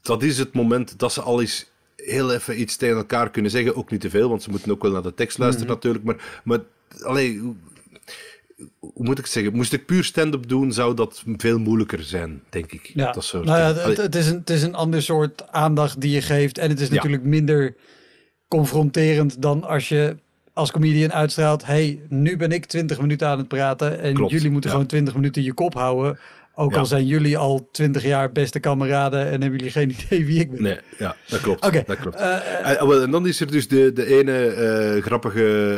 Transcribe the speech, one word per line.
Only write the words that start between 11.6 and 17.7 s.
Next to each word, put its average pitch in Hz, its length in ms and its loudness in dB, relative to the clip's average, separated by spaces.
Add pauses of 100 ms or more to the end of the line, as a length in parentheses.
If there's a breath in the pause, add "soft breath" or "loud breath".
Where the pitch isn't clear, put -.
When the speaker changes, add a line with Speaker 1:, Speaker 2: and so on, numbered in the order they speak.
Speaker 1:
zijn, 80 460 -8
denk 82 220 -8
ik. - 220 -16
Speaker 2:
Ja. 135 180 -2
Speaker 1:
Dat - 120 -8
soort 175 220 -6
Speaker 2:
Nou 160 140 2
ja, 165 80 4
Speaker 1:
dingen. 160 160 -2
Speaker 2:
het, - 140 0
Speaker 1:
Allee. 208 80 0
Speaker 2:
het 160 100 -4
is 165 120 2
een, 170 100 0
het 175 120 -10
is 160 140 2
een 175 120 -2
ander 160 260 0
soort 151 500 -2
aandacht 147 500 0
die 143 100 0
je 143 100 2
geeft. 143 360 0
En 160 120 0
het 147 100 0
is 143 80 0
Speaker 1:
Ja. 127 60 0
Speaker 2:
natuurlijk 143 300 0
minder 147 520 2 (720 soft breath)